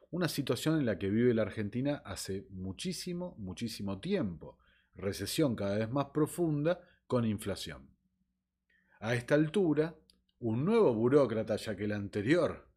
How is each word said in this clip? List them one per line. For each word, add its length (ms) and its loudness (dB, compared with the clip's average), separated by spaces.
una 200 0
situación 500 0
en 80 2
la 100 2
que 140 0
vive 240 6
la 80 2
Argentina 600 -4
hace 440 -8
muchísimo, 880 -8
muchísimo 600 -6
tiempo, 580 -4
recesión 600 0
cada 220 0
vez 120 -2
más 180 -2
profunda 720 0
con 180 2
inflación. 640 -6
A 160 -2
esta 200 0
altura, 600 4
un 260 0
nuevo 280 6
burócrata, 640 2
ya 180 -6
que 100 -4
el 60 0
anterior 840 0